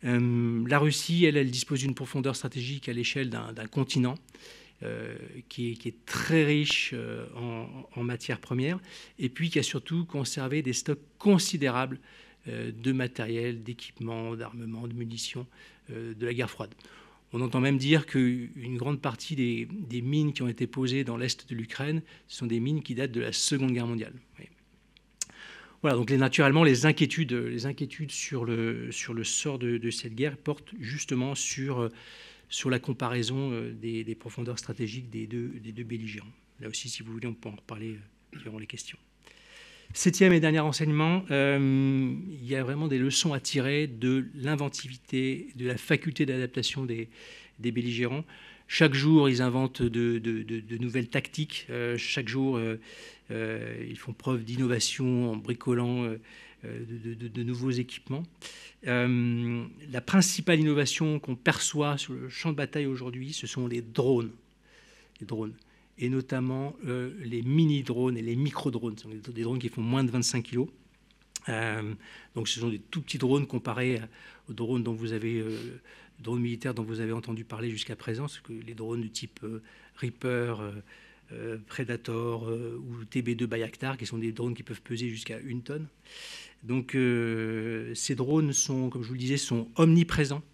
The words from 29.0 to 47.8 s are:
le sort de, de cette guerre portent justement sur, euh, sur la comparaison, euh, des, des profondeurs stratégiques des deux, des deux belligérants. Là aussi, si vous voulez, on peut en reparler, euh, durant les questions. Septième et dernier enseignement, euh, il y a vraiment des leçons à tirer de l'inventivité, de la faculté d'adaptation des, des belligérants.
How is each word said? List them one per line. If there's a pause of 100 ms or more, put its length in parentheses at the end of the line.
le
sort
de,
de
cette
guerre
portent
justement
sur,
euh, (600)
sur
la
comparaison,
euh,
des,
des
profondeurs
stratégiques
des
deux, (120)
des
deux
belligérants. (280)
Là
aussi,
si
vous
voulez,
on
peut
en
reparler, (380)
euh,
durant
les
questions. (960)
Septième
et
dernier
enseignement,
euh, (160)
il
y
a
vraiment
des
leçons
à
tirer
de
l'inventivité,
de
la
faculté
d'adaptation
des, (500)
des
belligérants. (440)